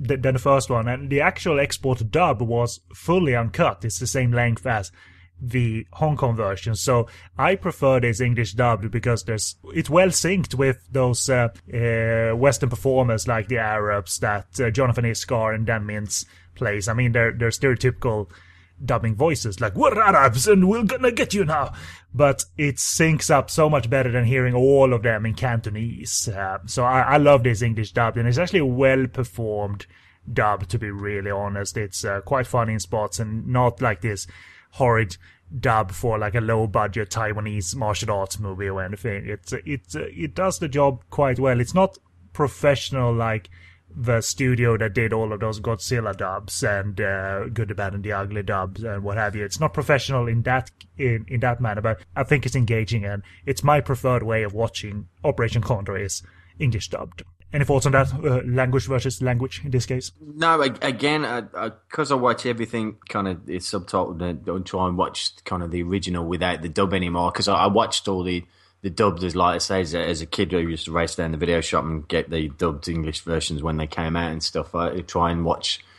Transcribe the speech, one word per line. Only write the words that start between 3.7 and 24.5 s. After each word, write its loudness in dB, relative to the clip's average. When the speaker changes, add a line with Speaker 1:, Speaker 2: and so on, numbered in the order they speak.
Speaker 1:
It's -6
the -4
same 0
length 0
as -2
the -2
Hong 0
Kong 0
version, -2
so 2
I 4
prefer 2
this 0
English 0
dubbed 2
because 0
there's, -4
it's -4
well 6
synced 0
with 2
those, 0
uh, 4
uh, 0
Western 4
performers 2
like 0
the -2
Arabs -2
that, -2
uh, 2
Jonathan 2
Iscar -2
and -2
Dan 0
Mintz -6
plays. -2
I 0
mean, 2
they're, 4
they're 0
stereotypical 0
dubbing 0
voices, 0
like, -2
"We're 4
Arabs 6
and 8
we're 2
gonna 2
get 0
you 2
now," 0
but 4
it 0
syncs 2
up 4
so 4
much 2
better 2
than 2
hearing 2